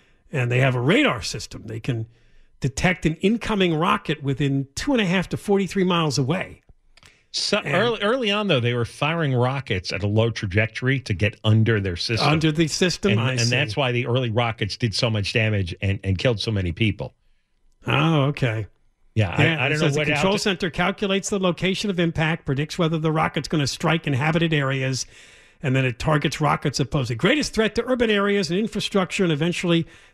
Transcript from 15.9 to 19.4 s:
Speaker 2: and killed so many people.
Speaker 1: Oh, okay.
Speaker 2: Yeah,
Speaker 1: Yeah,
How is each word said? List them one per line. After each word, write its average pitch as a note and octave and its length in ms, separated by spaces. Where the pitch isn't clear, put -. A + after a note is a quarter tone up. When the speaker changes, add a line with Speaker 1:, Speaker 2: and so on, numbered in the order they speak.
Speaker 2:
and F#2+ 140
killed A#2 220
so - 100
many F#2 220
people. G2 420
Speaker 1:
Oh, C#3+ 420
okay. A2 400
Speaker 2:
Yeah, G#2 260
Speaker 1:
Yeah, D#3+ 200